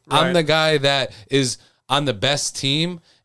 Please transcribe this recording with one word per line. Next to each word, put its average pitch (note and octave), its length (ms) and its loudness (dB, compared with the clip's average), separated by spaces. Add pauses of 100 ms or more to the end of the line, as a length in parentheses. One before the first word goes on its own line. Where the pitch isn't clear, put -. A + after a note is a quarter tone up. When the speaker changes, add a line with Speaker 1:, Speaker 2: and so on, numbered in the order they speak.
Speaker 1:
I'm D3+ 180 2
Speaker 2:
Right. F3 60 0
Speaker 1:
the E3 100 2
guy D#3 360 2
that C3+ 320 0 (180)
is C3+ 300 0 (280)
on C#3+ 180 0
the B2+ 100 0
best C3+ 400 -2
team." E3 460 -4 (240)